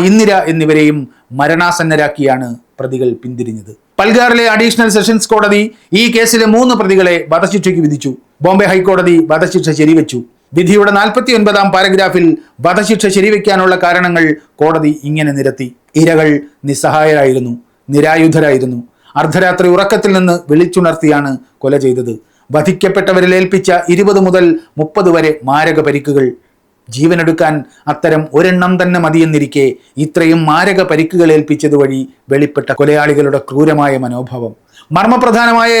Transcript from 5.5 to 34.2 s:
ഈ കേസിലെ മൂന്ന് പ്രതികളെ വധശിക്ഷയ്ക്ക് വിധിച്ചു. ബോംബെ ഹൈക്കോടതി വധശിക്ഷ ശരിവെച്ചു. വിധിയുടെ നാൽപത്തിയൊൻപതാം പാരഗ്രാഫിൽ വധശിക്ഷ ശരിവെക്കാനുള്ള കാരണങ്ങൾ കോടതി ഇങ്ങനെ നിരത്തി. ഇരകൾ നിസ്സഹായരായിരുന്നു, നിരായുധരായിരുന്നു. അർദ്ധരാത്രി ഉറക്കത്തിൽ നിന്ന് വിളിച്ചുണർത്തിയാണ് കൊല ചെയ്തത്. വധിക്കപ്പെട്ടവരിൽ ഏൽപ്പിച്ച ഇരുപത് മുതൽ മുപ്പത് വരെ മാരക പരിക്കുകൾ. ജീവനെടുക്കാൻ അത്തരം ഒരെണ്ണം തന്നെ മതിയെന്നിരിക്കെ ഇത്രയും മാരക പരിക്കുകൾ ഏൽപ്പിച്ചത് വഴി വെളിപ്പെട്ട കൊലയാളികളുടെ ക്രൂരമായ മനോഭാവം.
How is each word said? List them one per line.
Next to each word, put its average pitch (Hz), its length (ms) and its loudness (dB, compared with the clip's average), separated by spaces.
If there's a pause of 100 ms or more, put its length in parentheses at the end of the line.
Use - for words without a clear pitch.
ഈ - 20 2 (100)
കേസിലെ 226 400 0
മൂന്ന് 247 260 2
പ്രതികളെ 190 360 2 (160)
വധശിക്ഷയ്ക്ക് 175 540 0
വിധിച്ചു. 143 260 -4 (340)
ബോംബെ 190 260 2
ഹൈക്കോടതി 185 440 2 (160)
വധശിക്ഷ 160 380 0 (100)
ശരിവെച്ചു. 156 400 2 (380)
വിധിയുടെ 202 400 2
നാൽപത്തിയൊൻപതാം 208 760 0
പാരഗ്രാഫിൽ 190 520 2 (400)
വധശിക്ഷ 196 400 0 (100)
ശരിവെക്കാനുള്ള 190 680 2
കാരണങ്ങൾ 175 420 0 (360)
കോടതി 156 300 2 (180)
ഇങ്ങനെ 151 280 -2
നിരത്തി. 135 300 -4 (340)
ഇരകൾ 160 260 2 (420)
നിസ്സഹായരായിരുന്നു, 139 840 0 (400)
നിരായുധരായിരുന്നു. 151 840 2 (420)
അർദ്ധരാത്രി 180 540 0
ഉറക്കത്തിൽ 196 420 0
നിന്ന് 180 180 2 (160)
വിളിച്ചുണർത്തിയാണ് 156 800 0 (320)
കൊല 143 220 0
ചെയ്തത്. 123 280 -2 (360)
വധിക്കപ്പെട്ടവരിൽ 185 920 0
ഏൽപ്പിച്ച 185 320 0 (240)
ഇരുപത് 196 320 2
മുതൽ 180 180 2 (340)
മുപ്പത് 180 360 -2
വരെ 156 180 0 (160)
മാരക 151 380 0
പരിക്കുകൾ. 143 400 -2 (680)
ജീവനെടുക്കാൻ 165 580 0 (380)
അത്തരം 156 300 0 (160)
ഒരെണ്ണം 180 420 2
തന്നെ 180 260 0
മതിയെന്നിരിക്കെ 151 600 0 (400)
ഇത്രയും 165 340 0 (100)
മാരക 190 300 0 (100)
പരിക്കുകൾ 160 460 0
ഏൽപ്പിച്ചത് 147 460 0
വഴി 135 200 -2 (300)
വെളിപ്പെട്ട 143 380 -2 (100)
കൊലയാളികളുടെ 147 600 0 (100)
ക്രൂരമായ 147 440 0 (120)
മനോഭാവം. 120 500 -8 (400)